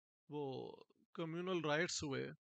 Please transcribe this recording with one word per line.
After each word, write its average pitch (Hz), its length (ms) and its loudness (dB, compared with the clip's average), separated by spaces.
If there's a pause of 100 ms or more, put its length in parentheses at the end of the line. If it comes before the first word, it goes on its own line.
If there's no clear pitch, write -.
(320)
वो 131 440 -4 (400)
कम्युनल 170 460 0
राइट्स 151 420 4
हुए, 135 300 -2 (180)